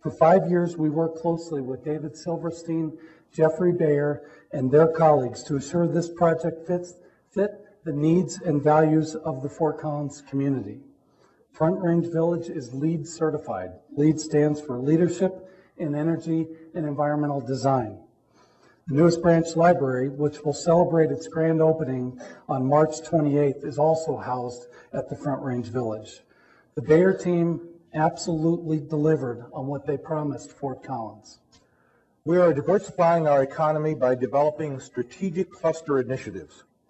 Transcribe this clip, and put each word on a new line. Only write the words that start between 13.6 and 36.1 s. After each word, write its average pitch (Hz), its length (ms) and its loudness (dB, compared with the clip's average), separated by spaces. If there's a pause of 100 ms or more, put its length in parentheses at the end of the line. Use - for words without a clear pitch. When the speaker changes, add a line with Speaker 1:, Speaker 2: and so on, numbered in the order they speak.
Speaker 1:
leed 151 220 4
stands 147 420 0
for 123 180 -8
Leadership 165 540 2 (440)
in 147 180 -4
Energy 160 520 -2 (280)
and 165 100 -4
Environmental 147 560 -2
Design. 120 560 -2 (880)
The 135 80 -4
newest 170 260 4
branch 165 360 2
library, 139 520 2
which 143 360 -4
will 147 80 -2
celebrate 165 580 4
its - 160 -8
grand 160 320 0
opening 131 600 0 (260)
on 135 220 -2
March 156 340 2
twenty-eighth, 147 640 0
is 139 140 -8
also 156 360 0
housed 127 520 -8 (260)
at 151 160 -6
the 143 80 -10
Front 135 240 -6
Range 123 260 -6
Village. 110 540 -6 (540)
The 135 80 -6
Bayer 175 300 6
team 170 480 0 (320)
absolutely 165 840 0
delivered 139 720 -2
on 135 120 -8
what 139 220 -8
they 143 100 -2
promised 147 540 -6
Fort 131 320 -10
Collins. 110 560 -14 (840)
Speaker 2:
We 170 120 2
are 175 160 6
diversifying 165 760 2
our 143 140 4
economy 156 540 0
by 127 180 2
developing 139 640 -2
strategic 170 720 -6
cluster 147 500 -2
initiatives. 117 640 -8 (240)